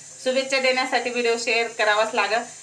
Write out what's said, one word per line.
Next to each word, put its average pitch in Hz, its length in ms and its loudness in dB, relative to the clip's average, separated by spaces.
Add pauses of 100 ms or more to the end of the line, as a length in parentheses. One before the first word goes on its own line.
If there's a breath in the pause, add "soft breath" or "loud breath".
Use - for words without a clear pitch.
(240 loud breath)
शुभेच्छा 262 340 0
देण्यासाठी 254 520 0
व्हिडिओ 240 240 0 (100)
शेअर 233 240 0
करावाच 214 460 2
लागेल. 208 240 2 (240 loud breath)